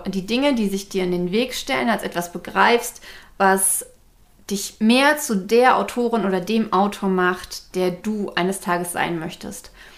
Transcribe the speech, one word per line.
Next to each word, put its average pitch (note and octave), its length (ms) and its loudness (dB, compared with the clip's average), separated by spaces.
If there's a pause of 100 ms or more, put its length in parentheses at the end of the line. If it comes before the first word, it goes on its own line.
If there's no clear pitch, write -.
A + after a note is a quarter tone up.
die F#3 180 -4
Dinge, C4 300 0
die A3 120 0
sich G3 220 -4
dir F#3 140 -2
in F3+ 80 -2
den F3 200 -2
Weg B3 220 0
stellen, B3+ 380 -2
als G3+ 100 -2
etwas F3 300 -6
begreifst, G#3 720 0 (340)
was G3 480 2 (640)
dich - 300 -6
mehr C4+ 400 4
zu A#3 160 -2
der A3+ 420 6
Autorin G3+ 480 0
oder F#3+ 160 0
dem A3 320 0
Autor G3+ 360 0
macht, F#3 640 -2
der F3+ 160 0
du G#3 420 -6
eines F#3 280 -2
Tages F3 320 -2
sein E3 260 -2
möchtest. - 500 -12 (280)